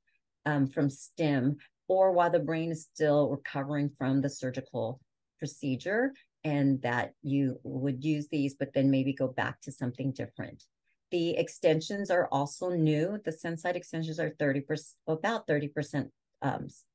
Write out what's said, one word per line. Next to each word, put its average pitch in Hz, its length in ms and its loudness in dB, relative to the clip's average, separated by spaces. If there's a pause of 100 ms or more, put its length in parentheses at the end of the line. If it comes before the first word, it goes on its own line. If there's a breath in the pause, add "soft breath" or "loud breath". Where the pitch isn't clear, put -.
(480)
um, 147 180 2
from 143 240 0
stim 143 680 0 (300 loud breath)
or 190 240 6
while 175 200 4
the 170 80 4
brain 160 320 -2
is 156 200 -8
still 147 380 4
recovering 143 720 -2
from 135 220 2
the 139 100 0
surgical 127 680 -4 (380)
procedure, 185 760 -2 (300 loud breath)
and 139 380 2
that 120 400 -2
you 139 400 0
would 135 420 -4
use 151 260 -2
these, 139 260 -2
but - 180 -6
then 139 160 4
maybe 135 240 2
go 135 140 -2
back 123 340 -4
to - 100 -12
something 131 400 -4
different. - 520 -10 (480)
The 170 260 0
extensions 170 720 0
are 175 220 4
also 143 400 -2
new. 165 520 2
The 165 80 -4
Senseye 165 440 -4
extensions 160 440 -6
are 156 200 -4
thirty 143 220 0
percent, 151 360 -6 (100)
about 175 380 -2
thirty 147 220 2
percent, 143 440 -4 (320)
um, 143 240 -2 (280)